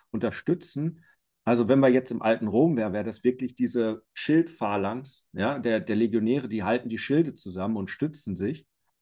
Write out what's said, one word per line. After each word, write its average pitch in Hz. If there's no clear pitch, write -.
unterstützen. 147
Also 117
wenn 135
wir 135
jetzt 127
im 117
alten 113
Rom 131
wären, 107
wäre 104
das 110
wirklich 127
diese 113
Schildphalanx, 120
ja, 120
der, 110
der 104
Legionäre, 113
die 107
halten 113
die 110
Schilde 147
zusammen 95
und 95
stützen 147
sich. 107